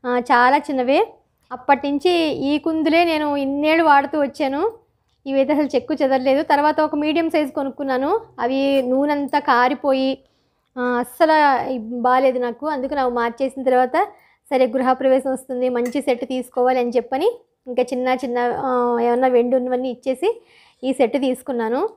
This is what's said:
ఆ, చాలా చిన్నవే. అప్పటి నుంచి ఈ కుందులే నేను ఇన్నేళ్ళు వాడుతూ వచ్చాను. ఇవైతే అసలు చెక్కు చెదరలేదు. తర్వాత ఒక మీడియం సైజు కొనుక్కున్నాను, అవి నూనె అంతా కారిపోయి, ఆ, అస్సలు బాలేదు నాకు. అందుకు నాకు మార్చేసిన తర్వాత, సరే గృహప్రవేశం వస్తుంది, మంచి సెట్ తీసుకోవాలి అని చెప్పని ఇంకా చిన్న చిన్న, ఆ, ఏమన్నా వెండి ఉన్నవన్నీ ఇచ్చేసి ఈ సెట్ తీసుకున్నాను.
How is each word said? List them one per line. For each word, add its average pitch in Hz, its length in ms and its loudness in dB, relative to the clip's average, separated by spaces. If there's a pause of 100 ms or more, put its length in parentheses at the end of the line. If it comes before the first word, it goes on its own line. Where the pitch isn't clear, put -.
ఆ, 247 140 0
చాలా 254 380 4
చిన్నవే. 294 560 0 (380)
అప్పటి 277 400 0
నుంచి 294 200 0 (160)
ఈ 285 320 -2
కుందులే 320 460 2
నేను 302 300 -2
ఇన్నేళ్ళు 285 480 0
వాడుతూ 285 380 4
వచ్చాను. 285 580 -4 (460)
ఇవైతే 269 280 0
అసలు 294 120 0
చెక్కు 269 280 -4
చెదరలేదు. 269 500 0
తర్వాత 302 380 2
ఒక 302 140 0
మీడియం 311 340 0
సైజు 302 220 0
కొనుక్కున్నాను, 277 720 -4 (180)
అవి 269 420 0
నూనె 262 320 0
అంతా 285 260 -2
కారిపోయి, 262 840 0 (540)
ఆ, 247 40 -6
అస్సలు 247 500 0 (480)
బాలేదు 247 600 0
నాకు. 240 280 -6
అందుకు 277 260 -4
నాకు 269 160 0
మార్చేసిన 240 540 -4
తర్వాత, 254 440 2 (420)
సరే 262 180 2
గృహప్రవేశం 262 640 0
వస్తుంది, 254 380 -4
మంచి 247 320 -2
సెట్ 262 280 -2
తీసుకోవాలి 254 500 0
అని 240 100 -2
చెప్పని 262 500 -2 (280)
ఇంకా 247 160 -2
చిన్న 254 260 -4
చిన్న, 247 300 -2
ఆ, 240 640 0
ఏమన్నా 240 260 2
వెండి 247 280 2
ఉన్నవన్నీ 254 340 -2
ఇచ్చేసి 269 520 -4 (420)
ఈ 262 100 -2
సెట్ 262 280 0
తీసుకున్నాను. 254 760 -2